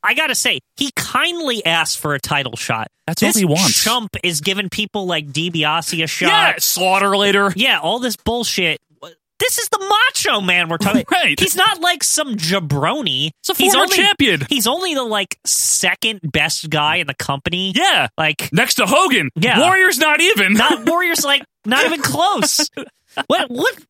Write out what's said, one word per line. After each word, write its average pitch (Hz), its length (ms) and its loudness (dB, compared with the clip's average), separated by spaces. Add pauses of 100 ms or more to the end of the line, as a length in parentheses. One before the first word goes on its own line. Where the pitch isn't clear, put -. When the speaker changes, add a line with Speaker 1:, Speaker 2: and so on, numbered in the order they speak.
Speaker 1:
I 214 120 2
gotta 285 200 -2
say, 208 240 -2 (180)
he 277 180 -4
kindly 294 680 -2
asked 165 340 0
for 147 160 -2
a 135 40 -4
title 131 380 -4
shot. 113 300 -4 (200)
Speaker 2:
That's 170 160 -2
all - 60 4
Speaker 1:
This - 80 0
Speaker 2:
he 196 80 2
wants. 175 380 2
Speaker 1:
chump 226 400 -2
is 165 180 -2
giving 190 280 -2
people 208 380 -4
like 156 200 -4
DiBiase 160 760 -2
a 160 40 -2
shot. - 200 -2
Speaker 2:
Yeah, 359 320 4
Slaughter 190 580 2
later. 202 380 4
Speaker 1:
Yeah, 220 240 2
all 175 200 -2
this 240 160 -4
bullshit. 208 680 -2 (580)
This 494 180 -2
is 466 120 -4
the 415 100 -2
Macho 392 600 0
Man 180 280 2
we're 165 80 -2
talking 202 300 0
Speaker 2:
<laughs> - 40 -4
Right. 302 280 0
Speaker 1:
He's 370 160 0
not 370 260 2
like 349 220 0
some 285 320 -2
jabroni. 160 960 -2 (100)
Speaker 2:
He's - 80 -8
a 381 80 -2
Speaker 1:
He's 277 160 2
Speaker 2:
former 269 120 4
Speaker 1:
only, 370 120 0
Speaker 2:
champion. 285 520 2
Speaker 1:
he's 240 180 0
only 349 260 -2
the, 269 100 -2
like, 208 420 -4
second - 760 -2
best 156 460 -2
guy 151 280 0
in 165 100 -4
the 139 80 -8
company. 180 600 -4
Speaker 2:
Yeah. 269 340 2 (100)
Speaker 1:
Like, 156 340 -2
Speaker 2:
Next 226 220 2
to 226 100 2
Hogan. 240 500 2
Speaker 1:
Yeah. 214 260 2
Speaker 2:
Warrior's 370 360 4
not 302 240 2
even. 208 320 4
<laughs> 214 80 4
Speaker 1:
Not, 277 260 2
Warrior's, 339 380 0
like, 277 180 0 (220)
not 262 200 2
even 311 160 -2
close. 302 760 0
Speaker 2:
<laughs> - 40 -12 (480)
Speaker 1:
What, - 240 0
what, 302 220 0 (160)